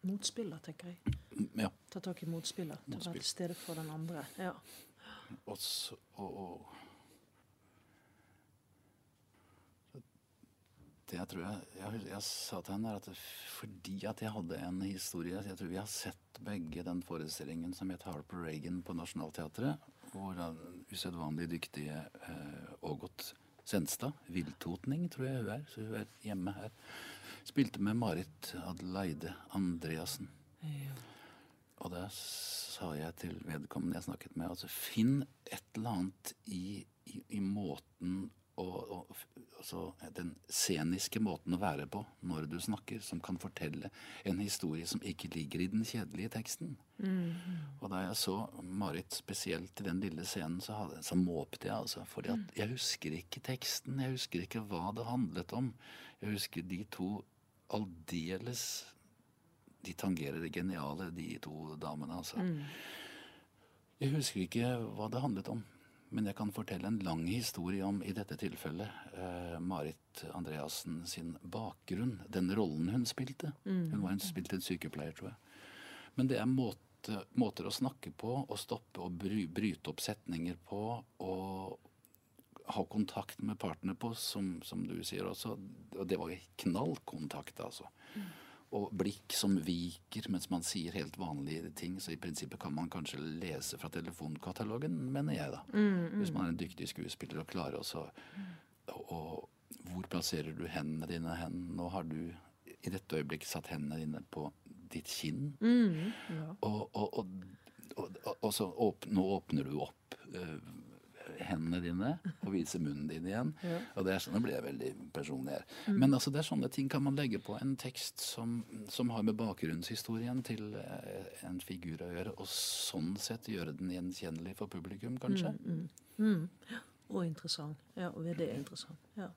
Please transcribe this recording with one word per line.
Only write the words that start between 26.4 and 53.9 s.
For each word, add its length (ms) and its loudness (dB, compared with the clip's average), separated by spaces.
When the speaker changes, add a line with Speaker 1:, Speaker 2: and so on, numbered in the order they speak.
Speaker 2:
her, 160 -6
spilte 380 4
med 160 6
Marit 600 2
Adelaide 760 0
Andreassen. 800 2
Speaker 1:
Ja. 340 -4
Speaker 2:
Og 120 -4
da 180 -4
sa 840 -4
jeg 220 -2
til 200 -4
vedkommende 520 0
jeg 100 -4
snakket 280 -6
med, 140 0
altså, 180 -6
finn 520 6
et 160 -6
eller 140 0
annet 420 0
i, 340 -2
i, 220 -10
i 120 0
måten 840 0
å, 60 0
å 320 -4
f-, 180 -14
altså, 240 -4
den 160 -2
sceniske 760 4
måten 320 2
å 80 2
være 240 2
på 140 -4
når 280 0
du 80 -2
snakker, 420 -2
som 220 -2
kan 160 -2
fortelle 520 -4
en 180 4
historie 440 2
som 160 0
ikke 280 -4
ligger 320 0
i 80 4
den 160 4
kjedelige 480 -2
teksten. 400 -2
Speaker 1:
Mhm. 640 0
Speaker 2:
Og 160 -6
da 100 2
jeg 160 0
så 160 2
Marit 520 -2
spesielt 640 -2
i 80 -2
den 160 2
lille 240 -2
scenen, 340 0
så 140 -6
hadde, 280 -4
så 120 -2
måpte 560 4
jeg, 60 2
altså, 280 -2
fordi 300 -2
at 40 2
Speaker 1:
Mm. 180 -4
Speaker 2:
jeg 140 2
husker 420 0
ikke 280 -4
teksten, 600 0